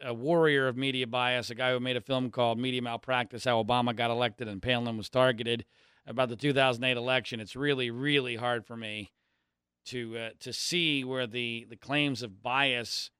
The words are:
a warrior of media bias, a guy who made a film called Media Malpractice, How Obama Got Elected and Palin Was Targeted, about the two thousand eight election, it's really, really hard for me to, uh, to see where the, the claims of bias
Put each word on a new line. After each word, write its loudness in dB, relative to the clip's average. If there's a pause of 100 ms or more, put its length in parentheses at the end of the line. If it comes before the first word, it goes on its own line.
a -6
warrior 4
of 0
media -2
bias, 0
a -8
guy 0
who 2
made -2
a -2
film 0
called 2
Media -2
Malpractice, -2
How 4
Obama 2
Got 2
Elected 0
and -8
Palin 0
Was -6
Targeted, 2 (400)
about 0
the -6
two 0
thousand 4
eight 2
election, 0
it's -12
really, 0
really 0
hard -2
for -12
me -8 (760)
to, -8
uh, -6 (100)
to -10
see 0
where -2
the, -6
the -18
claims -2
of -12
bias 0 (100)